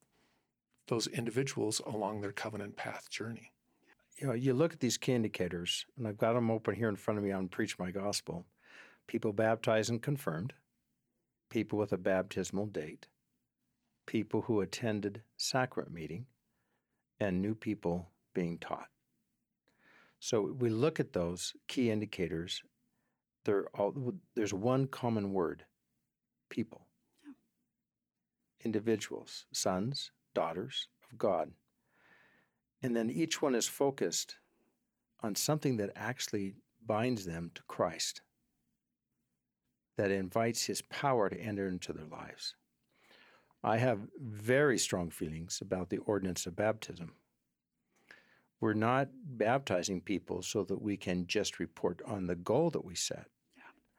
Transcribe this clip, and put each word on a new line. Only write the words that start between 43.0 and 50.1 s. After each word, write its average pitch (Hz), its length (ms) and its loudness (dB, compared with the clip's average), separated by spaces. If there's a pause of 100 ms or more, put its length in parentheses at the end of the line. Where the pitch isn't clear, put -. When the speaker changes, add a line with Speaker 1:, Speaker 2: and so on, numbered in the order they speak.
Speaker 2:
I 110 140 4
have 117 220 4 (200)
very 120 580 4
strong 87 320 0
feelings 80 520 -6
about 92 280 -2
the - 100 0
ordinance 95 460 0
of 87 100 -8
baptism. 104 580 -2 (1500)
We're 110 120 4
not 123 400 4
baptizing 113 880 0
people 90 420 -4